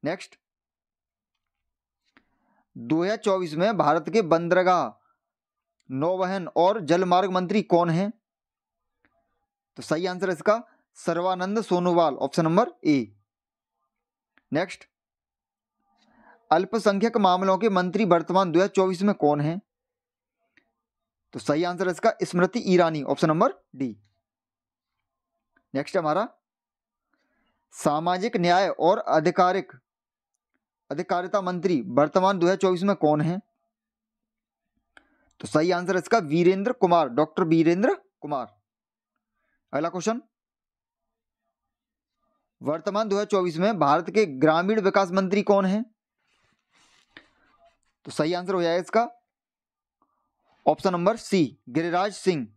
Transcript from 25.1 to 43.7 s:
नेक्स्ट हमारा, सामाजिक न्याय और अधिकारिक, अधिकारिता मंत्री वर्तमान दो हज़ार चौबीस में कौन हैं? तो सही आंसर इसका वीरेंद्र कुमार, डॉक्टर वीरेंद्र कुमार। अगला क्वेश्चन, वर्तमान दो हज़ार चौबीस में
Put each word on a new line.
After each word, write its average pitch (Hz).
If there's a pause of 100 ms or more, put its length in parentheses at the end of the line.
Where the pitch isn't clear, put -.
नेक्स्ट 143
हमारा, 170 (1500)
सामाजिक 175
न्याय 175
और 185
अधिकारिक, 180 (1200)
अधिकारिता 180
मंत्री 180 (100)
वर्तमान 180
दो 170
हज़ार 190
चौबीस 185
में 196
कौन 151
हैं? 170 (2000)
तो -
सही 165
आंसर 180
इसका 185
वीरेंद्र 180
कुमार, 170
डॉक्टर 151
वीरेंद्र 170 (240)
कुमार। 139 (1200)
अगला 151
क्वेश्चन, 202 (2500)
वर्तमान 190
दो 196
हज़ार 208
चौबीस 180
में 190